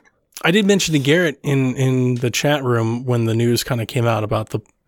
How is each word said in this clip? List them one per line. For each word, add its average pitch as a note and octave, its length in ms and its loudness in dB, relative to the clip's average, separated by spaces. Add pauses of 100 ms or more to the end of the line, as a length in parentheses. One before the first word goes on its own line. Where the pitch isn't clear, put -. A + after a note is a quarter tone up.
<laughs> - 360 -20
I D#3+ 80 2
did G#3 160 4
mention F#3+ 260 2
to D3+ 60 2
Garrett D3+ 440 2
in, C3+ 320 0
in B2+ 400 0
the B2 140 -2
chat C#3+ 340 -2
room A#2+ 420 0
when A#2+ 200 0
the A2+ 100 0
news A#2 280 2
kinda A#2 220 -4
came A#2 200 -2
out A2+ 180 0
about A2 260 -4
the A#2 100 -4 (280)